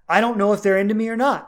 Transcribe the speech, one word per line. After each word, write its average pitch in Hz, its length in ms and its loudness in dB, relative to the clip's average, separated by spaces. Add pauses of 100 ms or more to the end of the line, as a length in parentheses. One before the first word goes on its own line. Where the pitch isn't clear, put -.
I 175 100 2
don't 233 180 0
know 202 140 2
if 202 100 -2
they're 196 160 2
into 202 160 0
me 220 140 -2
or 226 80 -6
not. 240 320 -2